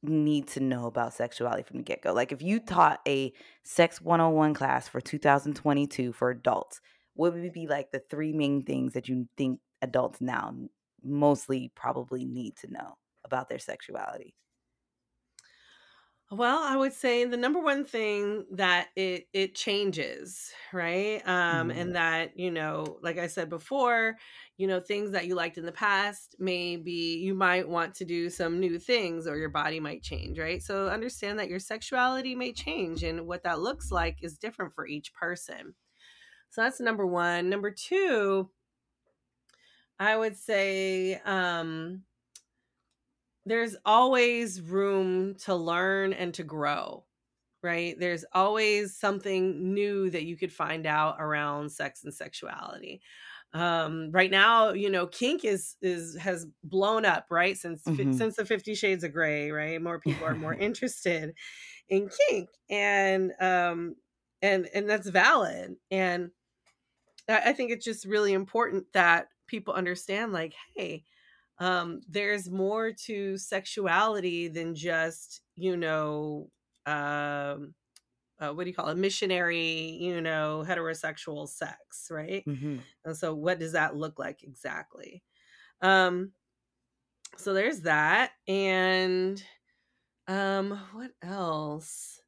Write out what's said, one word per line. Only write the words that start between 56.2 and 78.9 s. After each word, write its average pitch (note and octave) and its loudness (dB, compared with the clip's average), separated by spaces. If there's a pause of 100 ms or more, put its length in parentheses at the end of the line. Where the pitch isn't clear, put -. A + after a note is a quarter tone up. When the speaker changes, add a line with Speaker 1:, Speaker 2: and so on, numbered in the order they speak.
Speaker 2:
blown G3 2
up, E3+ 4
right? F3+ 4
Since E3+ -6
fi-, C#3 2
Speaker 1:
Mm-hmm. C3+ 4
Speaker 2:
since G#3+ 0
the G#3+ 0
Fifty G#3+ -2
Shades F#3+ 2
of D#3 -4
Grey, D3+ 0
right? D#3 -4
More E3+ -4
people D#3 -2
are D#3+ 0
more D#3 -4
Speaker 1:
<laughs> E3 -12
Speaker 2:
interested F3+ -2 (540)
in G3 2 (200)
kink, F#3 -2 (200)
and, G3 4
um, F3 2 (460)
and, F#3+ 4
and G3+ 0
that's G3+ 0
valid. G3 4 (140)
And F3+ 0 (1000)
I, A3 4
I - 4
think A#3+ -2
it's A#3 -4
just A3 -6
really G#3 4
important F#3+ 0
that - 6 (180)
people G3+ -6
understand, F#3+ -2
like, E3 -4 (220)
hey, D#3+ -8 (560)
um, F3 -2
there's G3+ -2
more G#3+ 0
to G3+ -6
sexuality F#3+ 0
than E3 -6
just, D#3+ -4 (120)
you F3+ -2
know, D3+ -4 (340)
um, D3 -4 (640)
uh, D3 -6
what F3 -6
do F3+ -6
you F3+ -8
call F3 -2
it? D#3+ -2